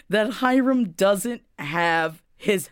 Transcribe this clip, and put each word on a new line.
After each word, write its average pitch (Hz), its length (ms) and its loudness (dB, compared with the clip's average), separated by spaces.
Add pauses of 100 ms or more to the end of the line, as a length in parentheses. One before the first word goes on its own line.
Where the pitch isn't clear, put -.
that 214 240 0
Hiram 254 580 2
doesn't 202 520 0 (160)
have 165 600 -2 (140)
his - 360 -4